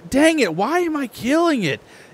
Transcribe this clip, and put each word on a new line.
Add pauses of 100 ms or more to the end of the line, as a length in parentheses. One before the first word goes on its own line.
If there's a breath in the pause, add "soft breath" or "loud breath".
(100)
dang
it,
why
am
I
killing
it? (340 loud breath)